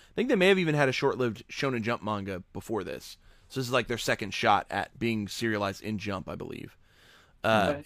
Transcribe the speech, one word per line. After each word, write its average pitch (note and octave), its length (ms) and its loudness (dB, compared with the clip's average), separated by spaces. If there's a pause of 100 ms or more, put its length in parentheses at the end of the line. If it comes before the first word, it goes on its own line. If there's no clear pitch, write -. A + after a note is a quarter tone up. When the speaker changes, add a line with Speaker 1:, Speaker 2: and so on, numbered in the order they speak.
(100)
Speaker 1:
I - 40 -20
think A#3+ 140 -2
they C4 80 4
may F#3 120 6
have G3 100 6
even D#3+ 160 2
had C#3+ 140 4
a B2+ 40 2
short-lived A#2+ 560 0
Shonen B2+ 340 -2
Jump A#2 220 -2
manga G2 380 -4 (100)
before G2+ 320 -4
this. - 320 -10 (320)
So - 100 -8
this C3 80 0
is, A#2+ 60 -4
like, B2 160 4
their A#2 100 -2
second A2+ 360 -2
shot G#2 360 4
at - 280 -4
being A2 280 0
serialized G2+ 560 -2
in G#2+ 160 -4
Jump, F#2+ 300 -6
I E2 80 -8
believe. - 400 -12 (640)
Uh, G#2+ 260 4 (100)
Speaker 2:
Okay. - 80 -14